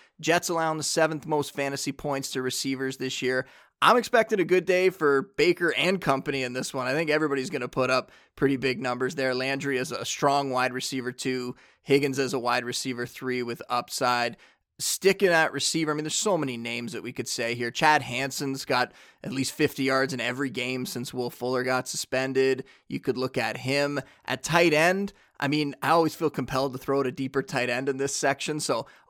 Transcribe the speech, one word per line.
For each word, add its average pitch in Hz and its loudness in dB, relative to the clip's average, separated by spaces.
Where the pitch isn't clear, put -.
Jets 165 2
allowing 165 0
the 151 -6
seventh 156 0
most 151 0
fantasy 139 -4
points 139 -6
to 131 -2
receivers 131 -4
this 131 -6
year. 127 0
I'm 214 8
expecting 220 2
a 180 2
good 175 4
day 185 4
for 143 2
Baker 170 4
and 170 2
company 139 0
in 123 -4
this 127 -6
one. 127 -4
I 127 0
think 156 0
everybody's 143 0
gonna 123 -4
put 127 0
up 127 0
pretty 139 2
big 131 -2
numbers 123 -2
there. 131 0
Landry 135 -2
is 123 -4
a 113 -6
strong 139 0
wide 127 0
receiver 127 -6
two, 123 -6
Higgins 139 2
as 131 0
a 139 -2
wide 120 0
receiver 120 -6
three 127 -4
with 117 -6
upside. 120 -2
Sticking 190 2
at 165 4
receiver, 156 0
I - -2
mean, 151 -4
there's 151 -4
so 202 2
many 135 -2
names 117 -6
that 110 -8
we 120 -8
could 120 -8
say 120 -2
here. 120 -2
Chad 151 4
Hansen's 135 -4
got 127 0
at 104 -8
least 131 -2
fifty 143 0
yards 135 2
in 123 -4
every 123 -2
game 127 -4
since - -8
Will 123 -4
Fuller 127 -2
got 127 -2
suspended. 131 0
You - -6
could 123 -2
look 127 -4
at 113 -2
him. 143 0
At 127 -4
tight 170 4
end, 180 2
I 143 -2
mean, 143 0
I 135 0
always 160 4
feel 156 0
compelled 135 -2
to 127 -10
throw 139 0
it 131 0
a 123 -2
deeper 135 -2
tight 123 -2
end 127 -2
in 135 -2
this 135 -2
section. 151 0
So 123 -2